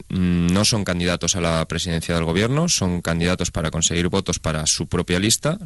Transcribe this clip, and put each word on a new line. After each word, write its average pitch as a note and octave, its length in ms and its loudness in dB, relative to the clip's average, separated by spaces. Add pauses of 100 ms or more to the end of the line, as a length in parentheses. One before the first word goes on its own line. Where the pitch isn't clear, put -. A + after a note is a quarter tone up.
mm, F2 440 2
no G2+ 120 4
son G#2 200 2
candidatos F2 500 0
a F2 60 -2
la E2 240 2
presidencia E2 500 -2
del E2 80 0
gobierno, A2+ 460 0
son F2+ 340 0
candidatos E2+ 480 0
para D#2+ 220 -2
conseguir E2 340 0
votos F2 320 0
para D#2 300 -2
su - 180 -2
propia F2 320 0
lista, C3+ 480 0